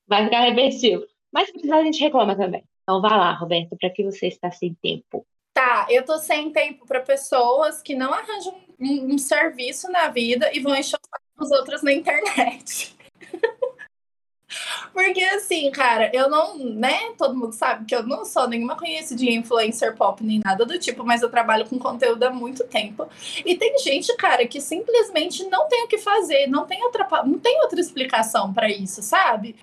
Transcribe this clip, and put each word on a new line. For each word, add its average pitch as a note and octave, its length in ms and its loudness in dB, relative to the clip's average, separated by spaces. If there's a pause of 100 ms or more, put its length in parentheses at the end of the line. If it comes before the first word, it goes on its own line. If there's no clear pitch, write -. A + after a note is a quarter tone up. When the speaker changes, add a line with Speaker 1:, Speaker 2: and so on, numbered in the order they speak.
Speaker 1:
vai G#3+ 180 4
ficar A#3 160 4
repetitivo. A#3+ 600 2 (280)
Mas F#4 160 2
se - 60 -14
precisar, D#4 240 2
a D#4+ 60 6
gente D#4 160 0
reclama B3 360 2
também. F#3 280 -2 (200)
Então, F#3+ 180 0
vá G#3+ 140 4
lá, F3 180 4
Roberta, E3+ 460 -4
pra F#3 100 -2
que F#3 140 -4
você G3 240 -4
está F3 240 -6
sem E3+ 300 -6
tempo? - 440 -8 (280)
Speaker 2:
Tá, A#3+ 360 2
eu B3+ 140 4
tô D#4 140 -2
sem D#4 340 -4
tempo D4 340 -4
pra B3+ 140 -4
pessoas C#4 840 0
que C#4+ 140 -8
não C4 180 -2
arranjam G4+ 420 -8 (240)
um, C4+ 340 -2
um C#4+ 40 2
serviço D4 760 -2
na E4+ 180 2
vida A#3+ 440 0
e D4 60 -4
vão C#4 160 0
encher C#4+ 220 -2
o - 100 -12
saco - 160 -16 (140)
dos C#4+ 140 -2
outros C#4 320 0
na C#4+ 100 4
internet. - 1000 -2 (360)
<laughs> A#4 420 -4 (1160)
Porque, F#4 320 0
assim, F4+ 480 0
cara, A#3 420 2
eu C4 160 2
não, D#4 280 0
né, C#4 600 -2
todo C4 180 0
mundo A#3 180 -6
sabe A3 320 -2
que B3 100 -4
eu A#3 80 0
não C4+ 200 -4
sou D4 240 0
nenhuma A#3 280 -4
conhecidinha D4 640 -4
influencer A3+ 580 0
pop G3+ 280 0
nem G#3+ 200 0
nada G3 220 2
do E4+ 120 -4
tipo, - 260 -6
mas A#3 180 2
eu A#3 80 2
trabalho A3+ 380 2
com B3+ 120 -6
conteúdo A#3+ 440 0
há B3+ 60 4
muito B3+ 360 -6
tempo. G#3+ 420 -6 (360)
E F4+ 120 2
tem A#4 240 2
gente, D#4+ 360 0
cara, B3+ 320 4
que C#4 140 -10
simplesmente F#4 840 0
não F#4+ 220 0
tem A#4+ 160 2
o A4+ 40 -8
que G#4+ 100 0
fazer, E4 500 2
não D4 180 0
tem F#4 180 -8
outra A4+ 220 0
pa-, D#4+ 180 0
não C#4 160 2
tem C5 220 4
outra - 180 0
explicação A3 760 0
pra A3 160 0
isso, G3+ 320 -6
sabe? A#3 600 0